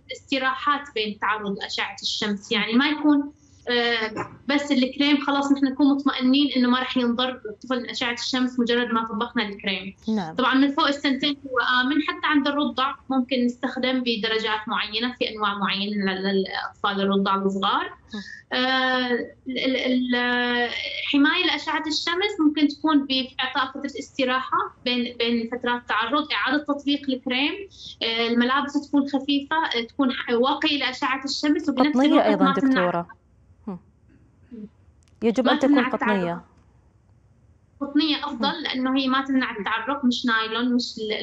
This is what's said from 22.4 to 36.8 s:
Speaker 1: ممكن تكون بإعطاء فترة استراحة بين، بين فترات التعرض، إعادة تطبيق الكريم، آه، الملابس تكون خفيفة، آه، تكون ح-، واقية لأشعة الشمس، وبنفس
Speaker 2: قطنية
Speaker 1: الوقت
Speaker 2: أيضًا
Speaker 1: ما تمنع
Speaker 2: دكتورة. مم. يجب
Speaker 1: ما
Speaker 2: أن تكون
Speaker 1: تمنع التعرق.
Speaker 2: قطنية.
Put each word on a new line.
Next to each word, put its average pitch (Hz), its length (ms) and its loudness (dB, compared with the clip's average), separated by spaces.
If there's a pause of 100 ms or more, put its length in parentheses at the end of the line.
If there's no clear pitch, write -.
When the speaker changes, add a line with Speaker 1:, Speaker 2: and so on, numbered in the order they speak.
Speaker 1:
ممكن 302 220 4
تكون 294 380 2
بإعطاء 262 640 -2
فترة 277 280 -8
استراحة 254 600 -2 (260)
بين، 247 320 -2
بين 233 360 0
فترات 240 280 -2
التعرض، 233 520 0
إعادة 254 320 0
تطبيق 285 440 -2
الكريم، 262 440 -2 (500)
آه، 226 260 0
الملابس 269 600 0
تكون 277 200 2
خفيفة، 277 480 0
آه، 311 320 0
تكون 262 240 0
ح-، - 180 -6
واقية 285 480 2
لأشعة 262 460 -2
الشمس، 302 440 0
وبنفس 269 220 4
Speaker 2:
قطنية 254 180 4
Speaker 1:
الوقت - 180 6
Speaker 2:
أيضًا 202 180 4
Speaker 1:
ما 190 100 4
تمنع 196 140 2 (180)
Speaker 2:
دكتورة. 175 320 -4 (1300)
مم. 214 140 -16 (560)
يجب 226 220 2
Speaker 1:
ما 262 80 4
Speaker 2:
أن 294 60 4
تكون 277 160 4
Speaker 1:
تمنع 247 120 4
التعرق. - 160 -4
Speaker 2:
قطنية. 180 380 0 (1400)